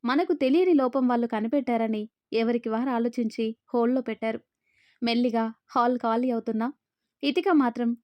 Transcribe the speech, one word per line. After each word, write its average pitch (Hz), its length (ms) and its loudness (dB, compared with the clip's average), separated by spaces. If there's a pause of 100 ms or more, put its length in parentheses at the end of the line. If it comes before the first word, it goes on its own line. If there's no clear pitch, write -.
మనకు 285 300 0
తెలియని 320 400 4
లోపం 262 340 2
వాళ్ళు 240 200 0
కనిపెట్టారని 226 760 -2 (300)
ఎవరికి 233 360 0
వారు 233 200 -2
ఆలోచించి 233 560 -2 (220)
హోల్డ్‌లో 247 340 0
పెట్టారు. 226 380 -6 (640)
మెల్లిగా 233 520 0 (140)
హాల్ 247 300 0
ఖాళీ 240 320 0
అవుతున్నా 226 380 -2 (560)
ఇతిక 311 260 0
మాత్రం 240 400 2 (140)